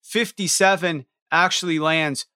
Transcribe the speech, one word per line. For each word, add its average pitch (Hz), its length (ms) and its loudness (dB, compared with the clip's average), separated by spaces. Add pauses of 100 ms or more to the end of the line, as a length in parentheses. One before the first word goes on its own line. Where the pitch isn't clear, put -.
fifty-seven 180 1000 0 (260)
actually 175 480 0
lands 156 460 -2 (120)